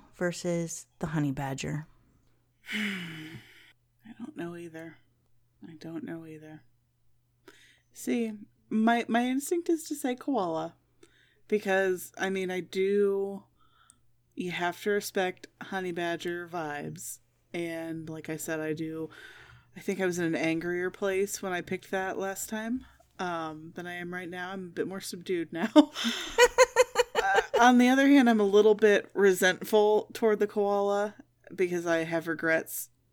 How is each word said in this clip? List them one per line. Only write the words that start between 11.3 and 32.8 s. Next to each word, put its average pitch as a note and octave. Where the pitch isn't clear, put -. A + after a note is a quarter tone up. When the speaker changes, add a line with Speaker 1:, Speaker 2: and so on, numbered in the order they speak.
Speaker 2:
because, F#3+
I F#3+
mean, F#3+
I F#3
do, G3
you F3+
have F3
to G#3
respect G3
honey F#3
badger F3
vibes. D#3
And E3
like D#3
I D#3
said, D#3+
I D#3
do, D#3+
I F3+
think F#3+
I F#3+
was F3
in F3
an E3
angrier F3
place G3
when F#3+
I F3
picked -
that F#3+
last F#3+
time, A3+
um, E3
than F3
I F3
am F3
right F3+
now. F3+
I'm F#3+
a F3
bit F3
more F#3+
subdued F3
now. F3
<laughs> D4
Uh, -
on B3
the B3
other C4+
hand, C#4
I'm A3+
a G#3
little G#3
bit G3+
resentful G3
toward G#3+
the G#3
koala G3+
because F3
I E3+
have E3
regrets -